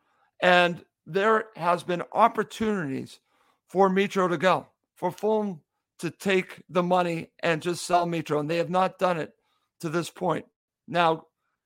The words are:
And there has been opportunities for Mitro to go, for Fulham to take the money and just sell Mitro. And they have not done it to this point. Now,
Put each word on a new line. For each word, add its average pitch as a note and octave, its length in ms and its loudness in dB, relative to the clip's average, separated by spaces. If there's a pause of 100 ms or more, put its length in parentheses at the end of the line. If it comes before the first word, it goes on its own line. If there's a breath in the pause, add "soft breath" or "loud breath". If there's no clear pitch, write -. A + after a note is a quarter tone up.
(400)
And F3+ 440 4 (220)
there G#3+ 400 0 (100)
has E3+ 260 0
been E3+ 300 -4
opportunities G3 1080 -2 (480)
for F#3+ 240 4
Mitro F#3+ 380 0
to E3+ 100 -2
go, E3 300 0 (260)
for F3 160 -4
Fulham G#3 500 -2 (380)
to E3 120 -6
take - 580 -2
the F3 160 0
money F3 560 0
and E3 200 0
just E3 240 -4
sell F3 220 2
Mitro. D#3 320 -2
And D3 100 -2
they E3+ 100 -2
have E3 120 -4
not F#3 300 0
done F3+ 180 0
it - 160 -8 (460)
to E3+ 80 -6
this D#3 200 -2
point. - 380 -4 (400)
Now, E3 400 0 (400)